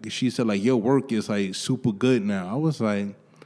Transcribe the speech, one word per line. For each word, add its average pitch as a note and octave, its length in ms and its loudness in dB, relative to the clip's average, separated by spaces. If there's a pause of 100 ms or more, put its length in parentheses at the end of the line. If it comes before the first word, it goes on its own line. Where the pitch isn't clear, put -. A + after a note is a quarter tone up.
she B2 220 -2
said, A#2 180 0
like, G2+ 160 0
"Your B2 140 4
work A#2+ 340 2
is, G#2+ 160 -2
like, G2+ 280 -2
super A#2+ 360 -2
good A#2+ 340 2
now." F#2+ 220 -2
I G#2+ 80 -6
was D#3 240 0
like, G2+ 360 -2 (300)